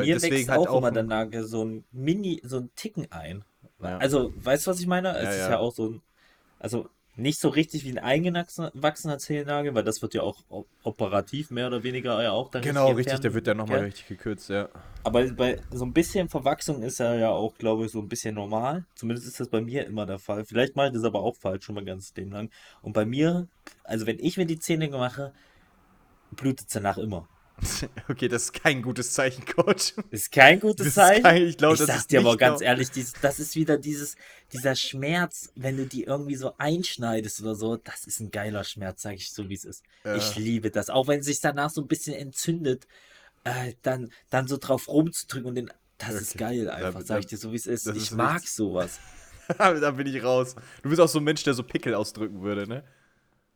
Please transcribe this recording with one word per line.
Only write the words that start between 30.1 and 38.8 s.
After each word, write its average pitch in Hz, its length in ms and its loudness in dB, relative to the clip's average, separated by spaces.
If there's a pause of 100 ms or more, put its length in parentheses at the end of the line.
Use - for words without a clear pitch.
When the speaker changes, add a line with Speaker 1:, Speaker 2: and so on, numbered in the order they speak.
Speaker 1:
kein 147 280 12
gutes 214 260 2
Speaker 2:
Das - 20 4 (100)
ist 196 100 12
Speaker 1:
Zeichen? 208 160 10
Speaker 2:
kein, 175 240 10
ich 165 100 -4
glaub, 151 160 6
Speaker 1:
Ich 156 60 4
Speaker 2:
das 151 80 6
Speaker 1:
sag 131 80 2
Speaker 2:
ist 113 160 -4
Speaker 1:
dir 139 80 8
aber 117 100 8
Speaker 2:
nicht 117 80 6
Speaker 1:
ganz 131 220 6
Speaker 2:
glaub- - 20 -6
Speaker 1:
ehrlich, 127 300 2
dies-, 127 280 -6
das 143 200 2
ist 147 160 -6
wieder 156 240 2
dieses, 143 360 -6 (360)
dieser 131 240 0
Schmerz, 156 800 -2
wenn 135 220 -4
du 131 100 -4
die 131 160 -8
irgendwie 143 320 -4
so 131 220 -6
einschneidest 120 840 -2
oder 110 140 -4
so. 110 220 -2
Das - 280 -14
ist - 140 -6
ein 107 120 -8
geiler 104 320 -4
Schmerz, 95 380 -8